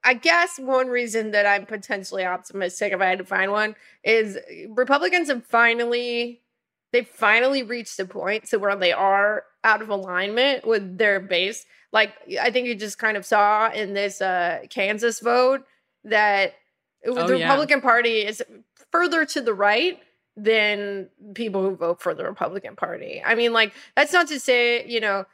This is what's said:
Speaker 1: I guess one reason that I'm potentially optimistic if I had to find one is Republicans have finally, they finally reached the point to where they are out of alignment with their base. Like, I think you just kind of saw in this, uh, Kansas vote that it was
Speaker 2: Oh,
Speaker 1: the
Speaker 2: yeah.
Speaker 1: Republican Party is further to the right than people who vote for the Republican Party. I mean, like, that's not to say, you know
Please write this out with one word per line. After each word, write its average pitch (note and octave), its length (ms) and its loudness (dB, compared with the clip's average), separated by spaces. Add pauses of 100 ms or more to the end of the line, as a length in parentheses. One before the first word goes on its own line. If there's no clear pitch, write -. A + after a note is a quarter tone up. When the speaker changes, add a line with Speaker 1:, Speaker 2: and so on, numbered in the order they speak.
Speaker 1:
I B3+ 100 4
guess E4+ 460 0
one C4 280 0
reason A3+ 440 -4
that G#3 140 2
I'm G3+ 200 2
potentially G3+ 580 -8
optimistic F#3 720 -4
if F#3 80 -2
I G3 40 2
had F#3 120 0
to F#3 80 -10
find F#3+ 260 0
one G#3+ 240 -2 (280)
is A3 340 0 (320)
Republicans C#4+ 600 0
have B3 160 -2
finally, A#3+ 960 0 (520)
they A#3+ 100 2
finally B3 600 2
reached A3+ 340 -10
the F#3+ 80 -4
point G3 440 -6
to A3+ 80 0
where G3+ 180 0
they F3+ 180 2
are G3 500 2 (200)
out G#3+ 180 4
of A3 80 -12
alignment G3+ 760 0
with G3+ 320 -2
their G3+ 220 4
base. F#3+ 460 -2 (260)
Like, G#3+ 220 2 (280)
I A#3 100 2
think B3 160 -2
you A#3+ 80 -4
just G3+ 240 -10
kind G#3+ 180 0
of F#3+ 80 -8
saw G#3+ 460 4
in G3+ 220 -6
this, G3 280 -4
uh, F3 480 0
Kansas G#3+ 500 -2
vote B3+ 460 2 (400)
that G#3 480 2 (500)
it G#3+ 60 -2
was B3 160 -2
Speaker 2:
Oh, - 20 0
Speaker 1:
the F3 120 2
Speaker 2:
yeah. E3 100 0
Speaker 1:
Republican C#4+ 320 2
Party A#3 440 2
is G#3+ 160 -8 (500)
further E4 340 0
to D4 160 -6
the A3+ 120 -2
right G#3+ 460 0 (380)
than G#3 720 0 (240)
people G3 300 -4
who F#3+ 120 -2
vote E3+ 260 -4
for E3+ 120 -4
the - 100 -8
Republican F#3+ 520 -8
Party. - 500 -8
I A3+ 100 0
mean, A#3 180 0
like, A3 200 2 (220)
that's D4 180 2
not F4 140 4
to D4+ 120 -8
say, A#3+ 480 2
you A#3 140 -2
know G3 320 -2